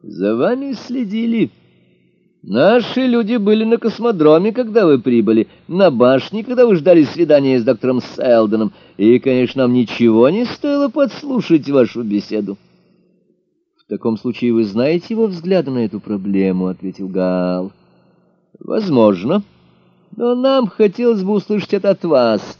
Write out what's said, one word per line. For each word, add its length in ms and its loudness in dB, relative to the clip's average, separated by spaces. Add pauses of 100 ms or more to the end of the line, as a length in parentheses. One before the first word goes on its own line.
за 320 -4
вами 380 -2
следили". 760 -4 (1000)
Наши 520 2
люди 340 -2
были 280 2
на 120 0
космодроме, 760 2
когда 340 0
вы 120 4
прибыли, 500 0 (200)
на 220 2
башне, 520 0
когда 220 0
вы 120 2
ждали 280 4
свидания 560 0
с 20 -4
доктором 380 -2
Сэлдоном, 720 0 (240)
и, 220 4
конечно, 460 0
нам 100 2
ничего 560 2
не 160 -2
стоило 420 -2
подслушать 800 -2
вашу 360 0
беседу. 520 -4 (1200)
"В 100 -20
таком 300 -4
случае 380 -2
вы 100 2
знаете 460 -2
его 160 0
взгляды 440 -2
на 140 -2
эту 160 -6
проблему", — 680 -2
ответил 400 -10
Гаал. 600 -2 (880)
"Возможно, 840 0 (720)
но 180 -2
нам 340 0
хотелось 540 0
бы 120 -2
услышать 400 -2
это 160 -2
от 120 -2
вас. 380 2 (200)